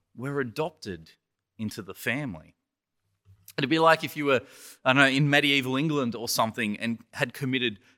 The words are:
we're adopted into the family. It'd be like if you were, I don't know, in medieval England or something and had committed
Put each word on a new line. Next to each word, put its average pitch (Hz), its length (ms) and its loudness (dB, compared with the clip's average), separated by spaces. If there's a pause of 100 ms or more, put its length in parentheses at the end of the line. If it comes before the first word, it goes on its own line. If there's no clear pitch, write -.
(140)
we're 143 260 -6
adopted 110 720 -8 (460)
into 110 220 -8
the 92 140 -14
family. 113 600 -8 (1040)
It'd 139 100 -2
be 160 100 2
like 160 240 6
if 147 140 -8
you 147 100 -4
were, 131 140 4 (420)
I 131 100 4
don't 139 100 6
know, 135 60 8
in 139 200 2
medieval 143 480 2
England 143 380 -2
or 113 120 -8
something 110 520 -2
and 117 220 -6 (120)
had 135 220 -6
committed 123 460 -4 (180)